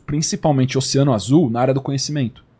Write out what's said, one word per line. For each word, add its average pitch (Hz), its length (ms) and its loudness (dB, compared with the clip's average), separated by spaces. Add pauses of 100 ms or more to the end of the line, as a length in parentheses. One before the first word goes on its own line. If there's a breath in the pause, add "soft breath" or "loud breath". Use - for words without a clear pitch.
principalmente 143 720 0
Oceano 135 340 2
Azul, 120 380 2
na 120 100 -2
área 131 140 2
do 135 60 -2
conhecimento. 139 640 -6 (160)